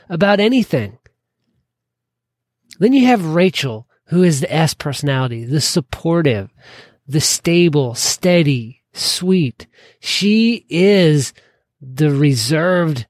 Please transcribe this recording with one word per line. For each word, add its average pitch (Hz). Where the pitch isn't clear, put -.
about 196
anything. 208
Then 233
you 262
have 175
Rachel, 143
who 175
is 160
the -
S 156
personality, 131
the 139
supportive, 151
the 139
stable, 151
steady, 143
sweet. 180
She 220
is 170
the 139
reserved, 147